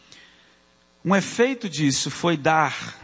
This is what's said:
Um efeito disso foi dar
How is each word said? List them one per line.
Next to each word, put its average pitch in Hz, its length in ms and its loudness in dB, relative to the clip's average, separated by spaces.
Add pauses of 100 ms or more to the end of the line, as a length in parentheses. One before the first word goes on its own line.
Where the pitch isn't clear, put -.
(1040)
Um 185 120 2
efeito 240 520 0
disso 143 440 0
foi 170 260 -2
dar 151 680 0